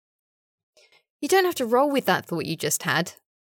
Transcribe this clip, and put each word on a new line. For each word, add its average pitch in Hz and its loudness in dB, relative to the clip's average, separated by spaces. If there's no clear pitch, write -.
You 294 -4
don't 381 4
have 349 0
to 254 -2
roll 254 2
with 277 0
that 180 -2
thought 165 -6
you 165 -4
just - -4
had, 165 -2